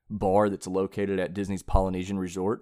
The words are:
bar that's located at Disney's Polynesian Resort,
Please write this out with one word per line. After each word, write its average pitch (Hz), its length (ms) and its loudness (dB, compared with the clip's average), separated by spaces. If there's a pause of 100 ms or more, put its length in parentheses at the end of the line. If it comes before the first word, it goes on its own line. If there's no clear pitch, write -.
bar 104 420 4
that's 95 180 -6
located 95 520 -2
at 90 140 -2
Disney's 98 300 -4
Polynesian 95 560 0
Resort, 92 420 -2